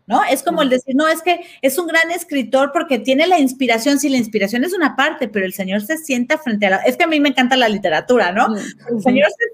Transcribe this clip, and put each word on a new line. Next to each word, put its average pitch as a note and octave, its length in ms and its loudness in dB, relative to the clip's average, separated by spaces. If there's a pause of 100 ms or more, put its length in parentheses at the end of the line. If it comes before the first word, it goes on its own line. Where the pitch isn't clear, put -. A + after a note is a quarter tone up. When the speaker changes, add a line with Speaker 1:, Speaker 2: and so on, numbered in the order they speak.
Speaker 1:
¿no? D4 160 2
Es - 180 0
como E4 200 0
el C4+ 60 0
Speaker 2:
Ajá. B3+ 80 2
Speaker 1:
decir, B3+ 200 -4
"No, D4+ 100 2
es D#4+ 160 0
que F4 200 0 (200)
es C4+ 160 0
un F4 80 -4
gran E4 240 0
escritor C#4 600 -2
porque D#4+ 260 0
tiene C4+ 300 2
la F4+ 100 4
inspiración". C4 600 2
Sí, D4 80 0
la C4+ 80 2
inspiración A3 480 -2
es F4+ 80 -2
una E4+ 240 0
parte, D4 320 -2
pero G3+ 180 -2
el F#3 60 -6
señor G3 300 -4
se D#4 140 -4
sienta C4+ 420 -2
frente G#3 280 -2
a F#3 40 2
la, F#3+ 80 4
es B3+ 180 0
que F4 80 0
a - 20 4
mí D#4 140 2
me D4 80 2
encanta C4 280 2
la A#3+ 120 4
literatura, F#3+ 640 0
¿no? A3 200 0
Speaker 2:
Ujú. - 440 -8
Speaker 1:
El G#3+ 40 -4
señor B3+ 280 2
se - 260 -4